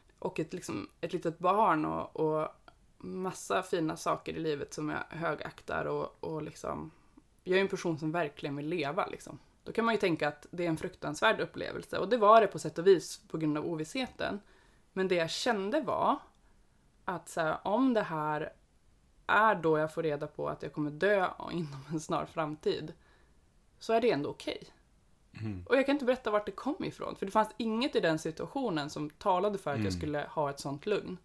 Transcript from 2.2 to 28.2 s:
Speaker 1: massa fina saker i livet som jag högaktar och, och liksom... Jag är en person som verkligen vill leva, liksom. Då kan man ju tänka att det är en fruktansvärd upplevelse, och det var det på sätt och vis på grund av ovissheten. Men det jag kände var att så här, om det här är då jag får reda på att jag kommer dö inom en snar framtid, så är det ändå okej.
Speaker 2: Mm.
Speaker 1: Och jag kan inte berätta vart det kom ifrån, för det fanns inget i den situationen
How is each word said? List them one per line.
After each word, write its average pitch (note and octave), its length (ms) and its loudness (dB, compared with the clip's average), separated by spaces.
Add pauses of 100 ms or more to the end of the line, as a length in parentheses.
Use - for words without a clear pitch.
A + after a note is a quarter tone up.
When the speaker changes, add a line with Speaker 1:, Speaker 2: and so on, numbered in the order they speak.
Speaker 1:
massa F#3 640 -4
fina E3 340 -2
saker - 360 -4
i D#3+ 60 -8
livet D3+ 340 -4
som D3+ 160 -4
jag D#3 140 -4 (140)
högaktar D#3 680 -6
och, D3 340 -6
och D#3+ 220 -6
liksom... D3+ 500 -8 (520)
Jag F3+ 140 2
är G3 40 6
en G3 60 2
person F3 320 -2
som D#3 120 -2
verkligen D#3 440 -4
vill C#3+ 120 -6
leva, E3 400 -2
liksom. - 320 -12 (240)
Då - 80 -10
kan A3 140 0
man A3+ 80 4
ju G3+ 60 0
tänka D#3+ 280 2
att - 240 -6
det F3 140 -2
är E3+ 40 2
en D#3+ 80 0
fruktansvärd E3+ 600 0
upplevelse, - 580 -6
och F3+ 120 -2
det B3 80 4
var A3 240 10
det G3 60 6
på E3 120 -8
sätt D#3 180 -6
och E3+ 100 0
vis F3 400 6
på E3+ 100 -4
grund D3+ 200 0
av D3+ 80 -4
ovissheten. F3+ 720 -4 (540)
Men F#3+ 140 0
det F#3 80 2
jag E3 140 2
kände A3 520 0
var F#3+ 360 2 (880)
att F3 240 -6
så E3+ 120 -2
här, D#3+ 220 2
om A#3+ 300 4
det G#3+ 80 4
här D3+ 520 -2 (760)
är G#3+ 280 6
då D#3+ 220 4
jag D#3 160 0
får E3 100 -2
reda D3 240 -2
på D3 220 -6
att D3+ 140 -6
jag D#3 100 -10
kommer D3 180 -2
dö F#3 360 4 (240)
inom C#3+ 400 -6
en D#3+ 80 -2
snar D#3 260 -2
framtid, D#3 680 -4 (840)
så - 140 0
är A3+ 80 4
det A#3 100 6
ändå C#3+ 180 0
okej. - 340 -8 (800)
Speaker 2:
Mm. G2 280 -6
Speaker 1:
Och - 80 6
jag C4+ 80 4
kan C#4 100 2
inte C4+ 100 -4
berätta A#3+ 260 0
vart G#3 140 0
det G3 60 -8
kom - 320 -6
ifrån, - 320 -8
för - 100 -8
det F#3+ 60 -6
fanns G#3+ 260 4
inget A#3 380 0
i A#3 40 2
den D#3+ 200 2
situationen D#3+ 680 -4